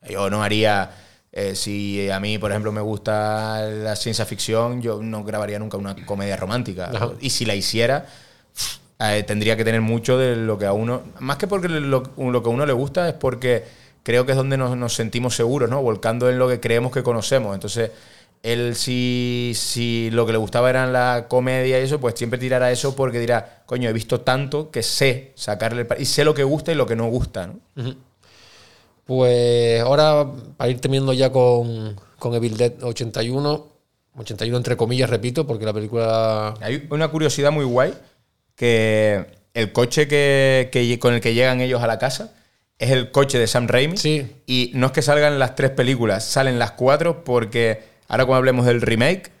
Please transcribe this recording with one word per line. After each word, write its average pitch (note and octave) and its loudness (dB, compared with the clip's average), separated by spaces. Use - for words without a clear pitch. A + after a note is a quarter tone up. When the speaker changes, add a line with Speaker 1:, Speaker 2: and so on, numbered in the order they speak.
Speaker 1:
Yo G2 -2
no G#2 -2
haría, G#2 2
eh, G2 -6
si G2+ -4
a F#2+ -2
mí, G#2 -2
por G2+ -4
ejemplo, G#2+ -4
me G#2 -6
gusta G#2+ -4
la G#2+ -6
ciencia A2 -4
ficción, A#2 -2
yo A2 -4
no A2 -8
grabaría G#2 -6
nunca G#2+ -8
una G2 -8
comedia G2 -4
romántica. F#2+ -6
Speaker 2:
Ajá. A2 -4
Speaker 1:
Y C3 -4
si - -2
la G#2+ 0
hiciera, A#2 0
eh, G#2 0
tendría G#2+ 0
que A2 0
tener A2+ 2
mucho A2+ 2
de B2+ 2
lo A2 -2
que G2+ -2
a G2 2
uno, A2+ -2
más C3+ -4
que G#3 -4
porque F3+ -2
lo, C#3 0
lo B2 0
que A#2 -2
a A#2 0
uno C3+ 0
le C#3+ 0
gusta, C#3 -2
es D#3+ -4
porque B2 0
creo A#2+ 2
que C3+ 0
es C3 2
donde C3+ 0
nos, B2+ -2
nos A#2+ -4
sentimos A#2+ -4
seguros, A#2+ 2
¿no? C3+ 0
Volcando A#2 0
en B2+ 2
lo B2+ 4
que B2 0
creemos A#2+ 0
que C3 -2
conocemos. A2+ 0
Entonces, G#2 -4
él A#2+ -2
si, B2 -2
si A#2 -2
lo A#2 2
que A2+ -2
le A2 2
gustaba A#2+ 2
era C3 2
la B2 0
comedia B2+ 2
y - 0
eso, C#3 -2
pues B2 0
siempre A#2+ -4
tirará B2+ 2
eso C3 -2
porque B2+ -2
dirá, A#2 -2
"Coño, B2 -4
he A2+ 0
visto A2+ -2
tanto C#3 -2
que A#2 -4
sé C3 0
sacarle A2+ -4
el A#2 -4
pa-, A#2 -2
y C#3+ -6
sé C#3+ 2
lo D3+ 4
que C#3 0
gusta C#3+ -2
y E3 2
lo C#3 2
que A#2 -2
no A#2 -2
gusta", A#2 -4
¿no? F3 -16
Speaker 2:
Ujú. B2+ -8
Pues A#2+ 4
ahora, D3 4
para B2 -2
ir B2+ -4
terminando C3+ 0
ya C3 2
con, A#2+ 2
con A#2+ -4
Evil A2+ -2
Dead A#2+ 2
ochenta A#2 -6
y A#2 -4
uno, D3 -4
ochenta A2+ -8
y - -2
uno A#2+ 0
entre B2 -2
comillas, A#2+ 0
repito, B2 -2
porque A2 -4
la G#2+ -2
película A2 0
Speaker 1:
Hay D3 -6
una D3+ -2
curiosidad D3 2
muy D3+ 0
guay: B2+ 2
que G#2+ 2
el A2 -2
coche C3 2
que, C3+ 4
que B2 2
lle-, A#2+ 0
con A#2+ 4
el A#2 0
que A2+ 0
llegan B2+ 4
ellos B2+ 0
a A#2+ 0
la A2+ 0
casa C#3 -4
es A#2 0
el B2+ 2
coche C#3 4
de A#2 4
Sam A#2+ 0
Raimi. D3 2
Speaker 2:
Sí. D3+ 0
Speaker 1:
Y B2+ 0
no B2+ 2
es C#3 0
que C#3+ 0
salgan D3 4
las B2+ 2
tres C3+ 2
películas, A#2+ 2
salen C3 0
las A2+ 0
cuatro, D3+ 2
porque A#2 0
ahora A#2+ 2
cuando C3 4
hablemos B2+ 4
del A#2+ 4
remake A#2+ 2